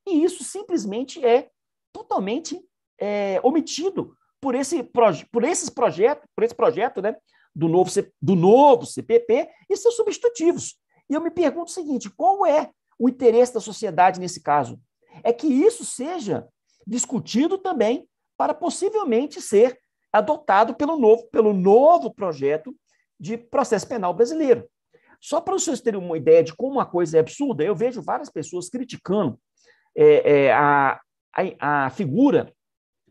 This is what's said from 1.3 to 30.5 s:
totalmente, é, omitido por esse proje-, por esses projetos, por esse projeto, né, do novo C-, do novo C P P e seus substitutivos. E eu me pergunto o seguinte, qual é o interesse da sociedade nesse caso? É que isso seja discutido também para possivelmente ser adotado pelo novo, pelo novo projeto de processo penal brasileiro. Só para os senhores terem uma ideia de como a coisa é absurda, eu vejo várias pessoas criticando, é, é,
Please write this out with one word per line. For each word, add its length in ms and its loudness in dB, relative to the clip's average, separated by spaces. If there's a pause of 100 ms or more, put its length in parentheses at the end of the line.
totalmente, 640 -6 (400)
é, 440 -4
omitido 720 -4 (260)
por 140 -4
esse 280 -4
proje-, 480 0
por 120 -2
esses 260 -4
projetos, 640 -2
por 80 -4
esse 120 -2
projeto, 460 -2
né, 140 -4 (400)
do 120 -2
novo 220 2
C-, 220 -4 (100)
do 140 2
novo 500 6
C 180 -12
P 160 2
P 300 0 (200)
e 60 0
seus 200 0
substitutivos. 840 -2 (300)
E 40 -4
eu 80 -2
me 100 -4
pergunto 400 -2
o 20 -14
seguinte, 360 -6
qual 360 0
é 240 2 (280)
o 120 0
interesse 440 4
da 60 -4
sociedade 600 0
nesse 220 -10
caso? 380 -2 (440)
É 100 0
que 140 -6
isso 380 2
seja 640 -8 (380)
discutido 720 -2
também 500 -2 (300)
para 160 -2
possivelmente 880 -4
ser 360 2 (340)
adotado 640 0
pelo 240 -4
novo, 340 4
pelo 220 2
novo 600 4
projeto 640 -4 (440)
de 180 -8
processo 500 -4
penal 260 -4
brasileiro. 540 2 (520)
Só 220 -6
para 120 -4
os 100 -2
senhores 180 -4
terem 180 -4
uma 180 -6
ideia 240 4
de 140 -4
como 240 -6
a 60 -2
coisa 320 -2
é 20 4
absurda, 440 -4
eu 120 -2
vejo 260 -6
várias 280 -8
pessoas 400 -12
criticando, 680 -6 (580)
é, 500 6
é, 80 6